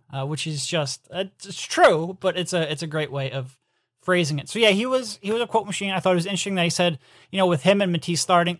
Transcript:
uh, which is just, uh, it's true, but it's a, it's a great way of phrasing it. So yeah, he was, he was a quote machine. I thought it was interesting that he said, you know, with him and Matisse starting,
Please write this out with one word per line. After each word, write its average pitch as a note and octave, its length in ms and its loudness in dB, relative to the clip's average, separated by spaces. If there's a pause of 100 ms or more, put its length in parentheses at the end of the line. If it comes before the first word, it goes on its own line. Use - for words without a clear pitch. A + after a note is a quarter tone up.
(140)
uh, C3+ 140 -6
which D3+ 180 -6
is D3+ 220 -6
just, D3 440 -4
uh, F#3 120 -6 (200)
it's G3 200 -14
true, F#3 560 4
but F3+ 180 0
it's F3+ 160 -4
a, D#3+ 180 0
it's D#3 120 -6
a E3 40 -8
great D3+ 240 -4
way C3+ 200 -6
of C3 260 -8 (460)
phrasing E3 340 0
it. C#3 100 -8
So G#3+ 120 -6
yeah, A3 120 6
he G#3 140 0
was, B3+ 380 -4
he G3+ 80 -4
was A#3 100 -2
a A#3 60 -2
quote A3 180 0
machine. G3 260 -6
I F#3+ 80 -2
thought F#3+ 120 2
it F3+ 40 4
was E3+ 100 0
interesting G3 300 -4
that F3 80 2
he E3+ 60 2
said, E3+ 300 0 (320)
you F#3 60 -4
know, F#3+ 100 4
with E3 160 2
him G3+ 180 6
and F#3 100 2
Matisse E3+ 300 -2
starting, E3+ 380 2